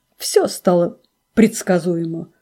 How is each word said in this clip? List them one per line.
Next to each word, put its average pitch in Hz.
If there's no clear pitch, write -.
всё -
стало 175
предсказуемо, 175